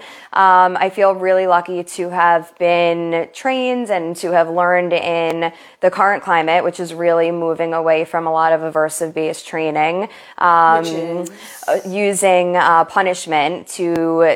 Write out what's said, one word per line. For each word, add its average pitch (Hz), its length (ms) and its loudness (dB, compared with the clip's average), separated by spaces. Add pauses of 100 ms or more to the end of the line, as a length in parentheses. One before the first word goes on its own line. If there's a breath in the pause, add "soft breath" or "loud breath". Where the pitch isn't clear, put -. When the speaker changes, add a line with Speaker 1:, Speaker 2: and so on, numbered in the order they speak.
(340 loud breath)
Speaker 1:
Um, 185 440 4
I 190 120 0
feel 196 260 2
really 185 320 0
lucky 175 360 0
to 175 260 -8
have 170 500 2
been 170 720 0
trained 254 580 -4
and 175 280 -4
to 175 160 -6
have 165 160 2
learned 175 420 0
in 165 600 -2 (260 loud breath)
the 180 100 4
current 190 320 0
climate, 170 440 2
which 175 160 -4
is 170 120 -8
really 170 380 0
moving 165 420 -4
away 160 300 0
from 165 240 -4
a 160 60 -2
lot 160 180 2
of 160 80 2
aversive-based 160 880 -4
training. 160 640 -2 (280 loud breath)
Um, 165 420 4
Speaker 2:
Which 165 100 -6
is? 170 420 -6 (380 loud breath)
Speaker 1:
uh, 175 160 0
using, 185 720 0
uh, 165 260 4
punishment 170 840 -2
to 165 680 0